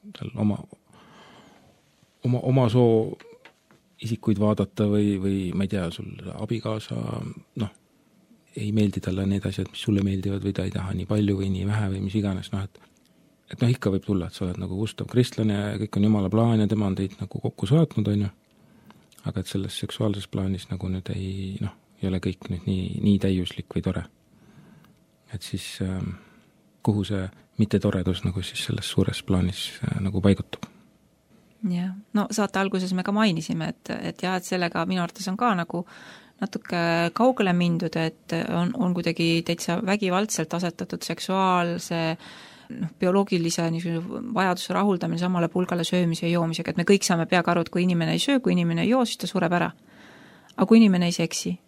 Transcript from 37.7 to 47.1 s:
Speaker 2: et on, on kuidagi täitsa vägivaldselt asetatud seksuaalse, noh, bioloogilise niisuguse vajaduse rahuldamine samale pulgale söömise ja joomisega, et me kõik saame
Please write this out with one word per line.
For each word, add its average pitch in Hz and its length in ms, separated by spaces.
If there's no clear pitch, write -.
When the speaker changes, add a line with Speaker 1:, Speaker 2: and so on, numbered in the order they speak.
Speaker 2:
et 160 400
on, 175 240
on 180 220
kuidagi 165 500
täitsa 170 400
vägivaldselt 190 720
asetatud 175 480
seksuaalse, 175 920
noh, 160 180
bioloogilise 180 720
niisuguse 165 520
vajaduse 180 400
rahuldamine 175 460
samale 175 320
pulgale 180 320
söömise 170 420
ja 170 100
joomisega, 165 360
et 175 80
me 170 80
kõik 202 180
saame 165 240